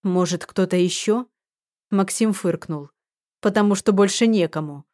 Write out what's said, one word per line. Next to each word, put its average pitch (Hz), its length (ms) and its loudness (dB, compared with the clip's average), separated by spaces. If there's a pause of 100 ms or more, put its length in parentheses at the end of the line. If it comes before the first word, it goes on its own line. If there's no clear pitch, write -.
«Может, 180 420 0
кто-то 185 320 -2
ещё?» 208 500 0 (640)
Максим 202 420 0
фыркнул. 160 560 -4 (520)
«Потому 208 340 2
что 208 160 0
больше 202 360 2
некому. 156 680 -2